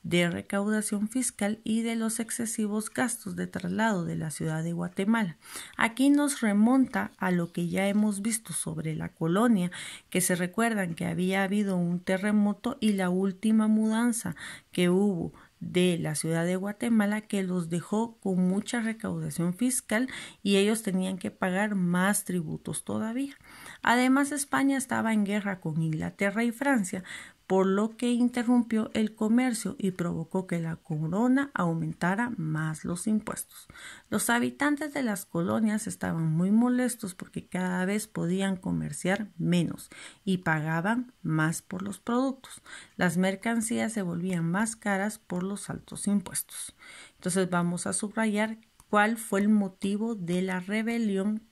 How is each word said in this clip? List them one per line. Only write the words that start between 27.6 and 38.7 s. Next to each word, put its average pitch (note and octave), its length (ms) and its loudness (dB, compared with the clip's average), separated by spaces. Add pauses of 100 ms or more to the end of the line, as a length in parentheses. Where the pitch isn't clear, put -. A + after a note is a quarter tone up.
lo G#3 300 2
que A#3+ 140 0
interrumpió A#3+ 840 2
el G#3+ 200 0
comercio A3+ 640 2
y F#3+ 120 0
provocó F3 560 -4
que E3+ 140 -2
la D#3+ 160 -4
corona A3+ 760 0
aumentara F3 880 0
más D#3 460 -4
los F3+ 220 -4
impuestos. - 600 -4 (420)
Los - 220 0
habitantes C#4+ 640 0
de C#4+ 80 -2
las G#3 240 -2
colonias G#3+ 600 0
estaban F3 380 -2
muy E3 260 2
molestos A#3+ 640 2
porque - 320 -12
cada F#3 380 -2
vez G#3 220 -2
podían F#3 500 -2
comerciar F3 800 -2